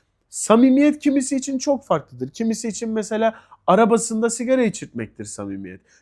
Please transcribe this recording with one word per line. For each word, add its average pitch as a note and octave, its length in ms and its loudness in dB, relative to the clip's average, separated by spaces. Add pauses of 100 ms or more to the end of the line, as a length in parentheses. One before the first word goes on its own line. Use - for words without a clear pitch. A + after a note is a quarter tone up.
(320)
samimiyet C4 680 4
kimisi C#4 380 0
için C4 220 -4
çok C#4 260 -2
farklıdır. C3+ 440 -4
Kimisi A3+ 400 -4
için A3 220 -8
mesela A3 440 -2 (320)
arabasında A3+ 640 2
sigara B3+ 340 0
içirtmektir A#2 600 -6
samimiyet. G2 560 -10 (220)